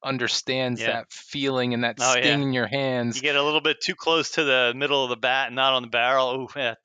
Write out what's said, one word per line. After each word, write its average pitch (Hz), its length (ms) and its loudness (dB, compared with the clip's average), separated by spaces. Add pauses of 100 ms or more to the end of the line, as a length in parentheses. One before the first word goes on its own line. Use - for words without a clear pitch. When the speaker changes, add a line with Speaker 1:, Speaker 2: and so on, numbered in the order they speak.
Speaker 1:
understands 127 800 -2
Speaker 2:
Yeah. 113 120 0
Speaker 1:
that 113 200 -8
feeling 131 600 -2
and 120 80 -2
that 117 160 -2
Speaker 2:
Oh, 127 160 4
yeah. 123 80 2
Speaker 1:
sting 123 180 4
in 139 120 0
your 123 120 0
hands. 127 520 -2
Speaker 2:
You 131 40 -8
get 143 140 0
a 143 80 2
little 151 180 0
bit 151 180 0
too - 140 -4
close 165 380 0
to 165 120 0
the 127 320 2
middle 139 280 0
of 127 80 -2
the 120 60 -4
bat 131 300 0
and 120 80 -10
not 135 180 2
on 127 100 0
the 120 60 -10
barrel. 123 440 2
Ooh, 131 260 -8
yeah, 123 120 -2
it 113 140 -10